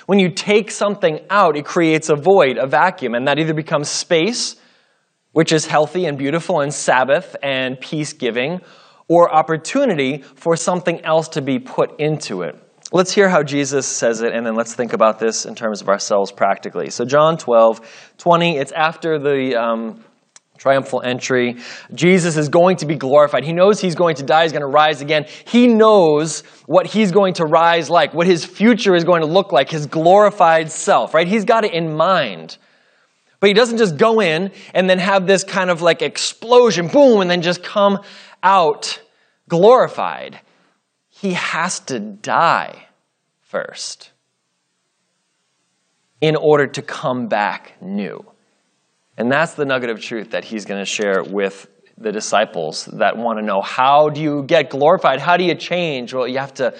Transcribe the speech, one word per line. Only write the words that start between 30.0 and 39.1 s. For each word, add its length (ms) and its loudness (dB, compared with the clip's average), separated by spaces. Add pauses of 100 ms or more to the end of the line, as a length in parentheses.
self, 420 -2
right? 160 2
He's 160 0
got 220 2
it 80 -6
in 200 -4
mind. 600 -2 (840)
But 80 4
he 40 4
doesn't 240 2
just 220 0
go 220 2
in 320 -2 (200)
and 160 0
then 100 2
have 280 0
this 180 2
kind 240 -2
of, 140 -2
like, 180 2
explosion, 880 2
boom, 320 6
and 100 0
then 120 0
just 200 -2
come 360 2 (440)
out 600 0 (460)